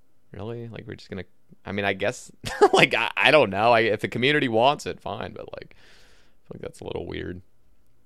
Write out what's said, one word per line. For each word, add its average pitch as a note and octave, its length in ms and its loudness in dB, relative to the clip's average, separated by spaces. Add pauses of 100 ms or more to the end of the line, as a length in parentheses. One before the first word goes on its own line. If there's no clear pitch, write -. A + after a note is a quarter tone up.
(320)
really? A#2 360 -12
Like, - 180 -14
we're G2 100 -12
just - 140 -18
gonna, F#2+ 140 -10 (400)
I F#2+ 80 -8
mean, G2+ 120 -2
I G2+ 80 2
guess, G2 400 -4 (200)
<laughs> - 200 6
like, C#3 220 4
I, A2+ 220 0
I G#2 140 4
don't C#3 200 6
know. G#2+ 220 4
I, A2+ 80 6
if G#2+ 200 0
the G#2+ 80 -4
community C3+ 400 0
wants A#2+ 380 2
it, E2+ 140 -8
fine, G2 340 -8
but, - 180 -14
like, - 240 -16
I - 720 -20
feel - 60 -14
like - 80 -14
that's - 180 -14
a F#2+ 40 -14
little F2 220 -8
weird. F2 360 -10 (640)